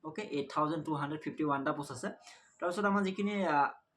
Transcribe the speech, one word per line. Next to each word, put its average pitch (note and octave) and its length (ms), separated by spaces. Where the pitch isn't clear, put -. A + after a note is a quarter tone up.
অ'কে, D#3 160
এইট C#3+ 300
থাউজেণ্ড D3+ 340
টু D#3 80
হাণ্ড্ৰেড C#3+ 280
ফিফটি D3+ 220
ওৱানটা C#3+ 280
পোষ্ট C#3+ 200
আছে। C3 160
তাৰপিছত F#3 260
আমাৰ G3+ 180
যিখিনি, G3+ 420
আহ, C#3+ 220